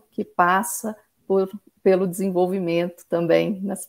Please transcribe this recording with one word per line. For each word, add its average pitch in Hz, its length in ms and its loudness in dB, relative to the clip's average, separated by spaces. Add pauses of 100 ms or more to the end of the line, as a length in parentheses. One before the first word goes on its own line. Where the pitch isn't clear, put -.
(120)
que 208 120 -6
passa 196 720 0 (300)
por, 190 240 0 (320)
pelo 190 260 4
desenvolvimento 180 1000 -2
também 170 540 2
na, 196 140 -4 (140)